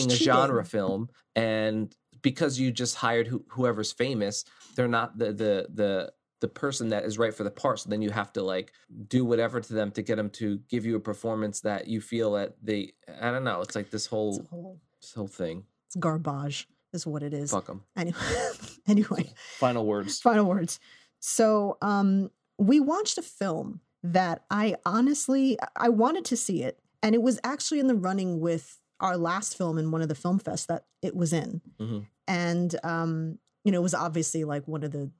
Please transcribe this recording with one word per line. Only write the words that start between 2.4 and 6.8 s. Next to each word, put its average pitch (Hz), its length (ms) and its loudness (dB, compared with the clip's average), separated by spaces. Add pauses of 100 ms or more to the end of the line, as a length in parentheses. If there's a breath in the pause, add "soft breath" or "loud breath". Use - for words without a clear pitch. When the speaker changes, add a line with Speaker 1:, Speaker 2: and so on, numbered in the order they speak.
Speaker 1:
you 131 140 2
just 117 240 -4
hired 117 300 2
who, 117 220 -6
whoever's 117 440 0
famous, 107 540 -2 (280 loud breath)
they're 123 140 2
not 117 300 0
the, 117 160 0
the, 101 380 2
the, 98 400 0 (280)
the 117 80 0
person 131 420 -4